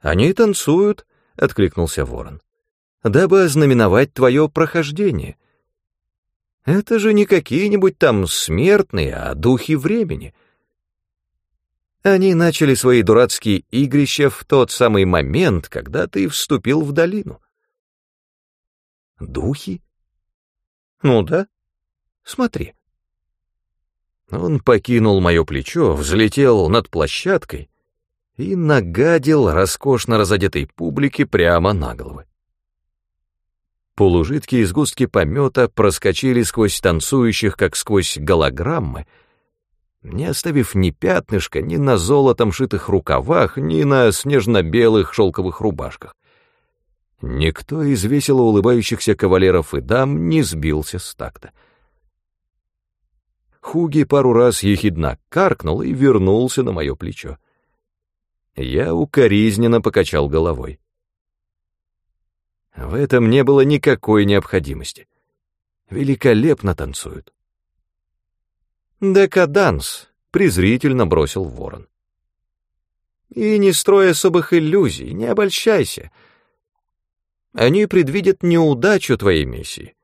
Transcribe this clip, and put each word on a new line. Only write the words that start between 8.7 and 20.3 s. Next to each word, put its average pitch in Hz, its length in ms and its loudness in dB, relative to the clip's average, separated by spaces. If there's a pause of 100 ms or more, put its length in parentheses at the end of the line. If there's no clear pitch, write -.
а 62 200 -8
духи 123 420 0
времени. 170 580 -4 (1700)
Они 190 320 2
начали 160 400 2
свои 123 280 4
дурацкие 110 680 2
игрища 139 600 0
в - 140 -16
тот 131 260 2
самый 107 340 2
момент, 87 640 0
когда - 380 -6
ты 175 220 -2
вступил 147 520 -2
в 143 120 -6
долину". 180 500 -4 (1800)
"Духи?" 113 640 -8 (1200)